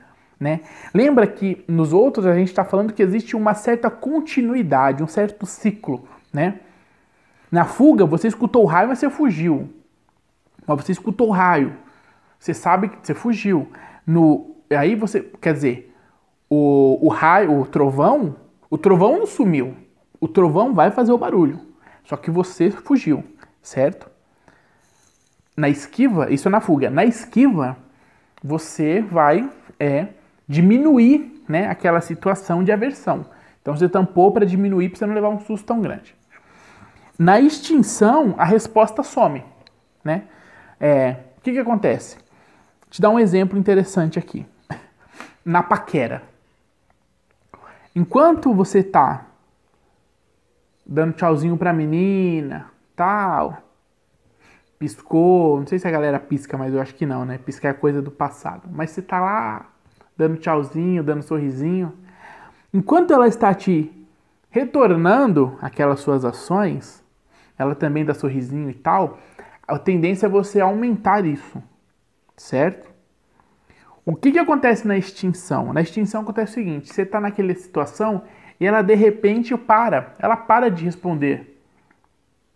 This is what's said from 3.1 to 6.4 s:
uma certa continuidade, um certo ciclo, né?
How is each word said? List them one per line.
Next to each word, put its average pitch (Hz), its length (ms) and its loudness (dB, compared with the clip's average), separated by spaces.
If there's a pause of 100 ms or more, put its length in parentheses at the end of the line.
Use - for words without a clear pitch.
uma 214 160 0
certa 233 380 -2
continuidade, 226 1120 -2
um 156 60 -4
certo 208 360 -4
ciclo, 185 640 -6 (240)
né? 175 280 -2 (880)